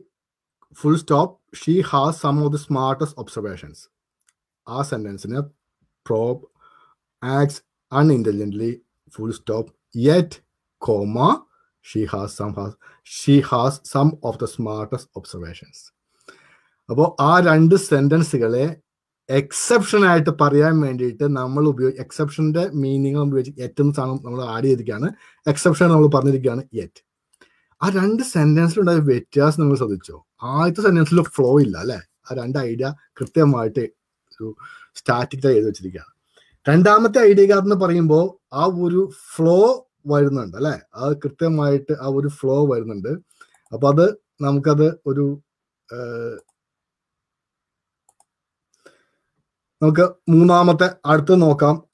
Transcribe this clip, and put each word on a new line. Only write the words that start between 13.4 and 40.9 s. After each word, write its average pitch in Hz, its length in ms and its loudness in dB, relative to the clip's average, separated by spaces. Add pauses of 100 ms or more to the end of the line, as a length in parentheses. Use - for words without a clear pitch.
has 135 400 -2 (140)
some 151 180 2 (140)
of 113 120 -6
the 117 180 -8
smartest 107 500 -10 (100)
observations. - 760 -18 (1000)
അപ്പോ 151 300 0
ആ 165 200 4
രണ്ട് 160 340 6
സെന്റൻസുകളെ 143 1040 0 (520)
എക്സെപ്ഷൻ 202 760 0
ആയിട്ട് 170 260 4
പറയാൻ 151 500 2
വേണ്ടിയിട്ട് 127 560 -2
നമ്മൾ 131 320 -2
ഉപയോഗി-, 131 320 -2
എക്സെപ്ഷന്റെ 156 680 -4
മീനിങ് 139 460 -4
നമ്മൾ 147 140 -2
ഉപയോഗിച്ച് 135 340 -4
yet 123 180 -12
എന്ന 143 120 2
സാധനം 131 300 -6
നമ്മൾ 123 220 -10
ആഡ് 117 200 -6
ചെയ്തിരിക്കുകയാണ്. 120 480 -2 (340)
എക്സെപ്ഷൻ 160 420 2
നമ്മൾ 156 180 6
പറഞ്ഞിരിക്കുകയാണ് 135 560 0 (140)
yet. 90 280 -12 (800)
ആ 180 60 -2
രണ്ട് 202 340 0
സെന്റൻസിലുണ്ടായ 165 720 2
വ്യത്യാസം 147 680 0
നിങ്ങൾ 139 140 2
ശ്രദ്ധിച്ചോ? 104 500 -8 (160)
ആദ്യത്തെ 165 400 -2
സെന്റൻസിൽ 170 400 4
ഫ്ലോ 139 380 2
ഇല്ല 98 180 0
അല്ലെ? 110 180 -8
ആ - 380 -16
രണ്ട് 127 240 -6
ഐഡിയ 131 360 -6 (260)
കൃത്യമായിട്ട് 127 600 0 (500)
ഒരു 110 260 -14 (380)
സ്റ്റാറ്റിക് 131 520 -4
ആയി 131 80 4
എഴുതി 107 120 2
വെച്ചിരിക്കുകയാണ്. 92 460 -12 (560)
രണ്ടാമത്തെ 208 500 4
ഐഡിയ 202 360 6
എന്ന് 196 220 2
പറയുമ്പോ 170 640 0 (120)
ആ 139 120 -2
ഒരു 175 460 -2 (240)
ഫ്ലോ 196 540 2 (180)
വരുന്നുണ്ട് 139 500 0
അല്ലെ? 135 240 -4 (160)